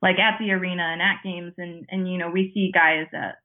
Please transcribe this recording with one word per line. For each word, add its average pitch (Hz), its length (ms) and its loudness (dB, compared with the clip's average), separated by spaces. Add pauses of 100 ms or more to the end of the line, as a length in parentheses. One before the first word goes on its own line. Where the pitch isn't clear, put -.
like 190 160 4
at 214 220 2
the 214 140 0
arena 180 300 -2
and 165 200 -2
at 190 200 0
games. 175 360 -8
And, 170 300 -12
and, 185 220 -2
you 180 60 -4
know, 170 140 -4
we 185 240 2
see 190 180 0
guys 160 400 4
at - 320 -8